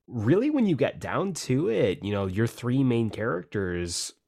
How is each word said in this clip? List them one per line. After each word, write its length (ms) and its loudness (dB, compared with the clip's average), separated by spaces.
really, 420 2
when 160 2
you 100 4
get 240 0
down 340 -2
to 360 0
it, 340 0
you 80 -2
know, 140 0
your 220 0
three 360 -2
main 260 2
characters, 1040 -4